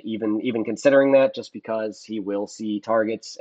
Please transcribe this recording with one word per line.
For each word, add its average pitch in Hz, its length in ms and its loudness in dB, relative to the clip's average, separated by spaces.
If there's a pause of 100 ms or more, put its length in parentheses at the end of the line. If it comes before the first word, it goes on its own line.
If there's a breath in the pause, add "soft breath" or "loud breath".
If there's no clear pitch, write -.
even, 110 340 -2
even 113 240 -2
considering 135 480 4
that, 135 240 6
just 117 160 -12
because 110 500 -6
he 110 200 -8
will 101 260 -4
see 107 320 -6
targets. 110 600 -2